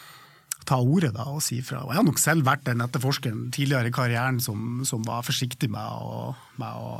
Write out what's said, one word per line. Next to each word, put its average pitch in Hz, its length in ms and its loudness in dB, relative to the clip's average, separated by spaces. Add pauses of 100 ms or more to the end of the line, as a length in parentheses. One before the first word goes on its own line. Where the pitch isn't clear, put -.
(640)
ta 135 160 2
ordet 139 360 4
da 117 120 -4
og 143 140 -4
si 120 180 -2
fra. 131 240 -6
Og - 80 -8
jeg 104 80 0
har 220 60 6
nok 160 160 4
selv 156 240 4
vært 135 220 2
den 120 180 2
etterforskeren 120 640 -2
tidligere 135 380 2
i 123 60 -2
karrieren 123 440 2
som, 120 460 -4
som 127 180 -2
var 117 220 -4
forsiktig 120 460 -2
med 107 120 -6
å, 117 460 -6 (260)
med 113 220 -8
å, 117 220 -8